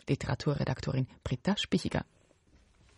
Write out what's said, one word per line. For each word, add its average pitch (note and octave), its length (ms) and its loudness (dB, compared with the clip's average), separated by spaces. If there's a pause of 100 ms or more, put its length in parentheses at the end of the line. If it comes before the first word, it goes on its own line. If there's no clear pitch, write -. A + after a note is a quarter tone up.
Literaturredaktorin C#3 1000 0 (160)
Britta F#3 320 0
Spichiger. - 480 0 (960)